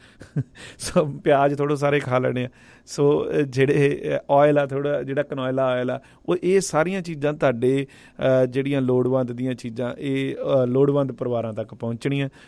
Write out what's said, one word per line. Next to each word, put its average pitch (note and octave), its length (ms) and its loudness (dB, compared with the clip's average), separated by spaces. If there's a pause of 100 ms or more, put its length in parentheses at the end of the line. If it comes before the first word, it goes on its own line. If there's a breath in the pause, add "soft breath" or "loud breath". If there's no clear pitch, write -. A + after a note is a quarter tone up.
(380 loud breath)
<laughs> C#3 60 0 (360 loud breath)
ਸੋ - 260 0
ਪਿਆਜ਼ C#3+ 500 2
ਥੋੜ੍ਹਾ D3 200 -2
ਸਾਰੇ C#3+ 240 0
ਖਾ B2+ 200 0
ਲੈਣੇ B2+ 260 -2
ਆ। B2 40 -8 (360 loud breath)
ਸੋ, D3 440 0
ਅ, - 40 -4
ਜਿਹੜੇ, C#3+ 680 2 (280)
ਅ, - 20 0
ਆਇਲ D3 260 6
ਆ C#3+ 80 2
ਥੋੜ੍ਹਾ C#3+ 380 -4
ਜਿਹੜਾ C#3 200 -2
ਕਨੋਇਲਾ C3 420 -2
ਆਇਲ B2+ 260 0
ਆ, B2 80 -6 (300 soft breath)
ਉਹ F3 140 0
ਇਹ F#3+ 180 2
ਸਾਰੀਆਂ F3+ 400 -2
ਚੀਜ਼ਾਂ D3+ 320 -4
ਤੁਹਾਡੇ, C3+ 540 0 (560 loud breath)
ਅ, - 20 2
ਜਿਹੜੀਆਂ C3+ 360 -2
ਲੋੜਵੰਦ B2+ 500 0
ਦੀਆਂ B2+ 220 -6
ਚੀਜ਼ਾਂ A#2+ 440 -8
ਇਹ, C3+ 380 -4
ਅ, C#3 300 0
ਲੋੜਵੰਦ C#3 460 2
ਪਰਿਵਾਰਾਂ A#2+ 420 -4
ਤੱਕ A2 200 -8
ਪਹੁੰਚਣੀਆਂ। C3+ 560 -4 (180 loud breath)